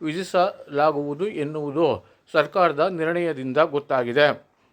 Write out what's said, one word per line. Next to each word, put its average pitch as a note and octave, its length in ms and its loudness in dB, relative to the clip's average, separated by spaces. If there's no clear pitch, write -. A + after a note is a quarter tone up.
ವಿಧಿಸಲಾಗುವುದು D#3 1300 -2
ಎನ್ನುವುದು D3 800 -2
ಸರ್ಕಾರದ D#3+ 480 2
ನಿರ್ಣಯದಿಂದ D#3+ 800 -2
ಗೊತ್ತಾಗಿದೆ. C#3+ 880 2